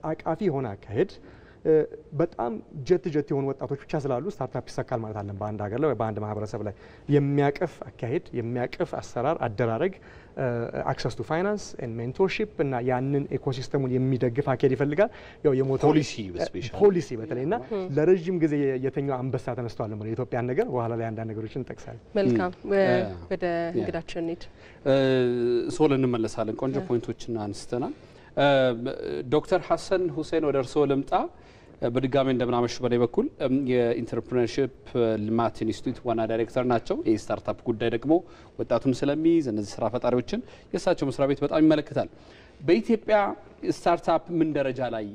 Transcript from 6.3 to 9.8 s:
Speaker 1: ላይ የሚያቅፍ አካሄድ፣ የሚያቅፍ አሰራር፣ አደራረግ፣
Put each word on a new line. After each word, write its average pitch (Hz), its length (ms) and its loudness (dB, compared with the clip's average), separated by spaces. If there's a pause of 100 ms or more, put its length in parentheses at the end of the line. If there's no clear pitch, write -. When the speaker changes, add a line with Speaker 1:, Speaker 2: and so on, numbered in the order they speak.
Speaker 1:
ላይ 104 120 -6 (380)
የሚያቅፍ 143 720 2
አካሄድ፣ 131 500 -6
የሚያቅፍ 123 640 -4
አሰራር፣ 131 480 -2
አደራረግ፣ 120 520 0 (400)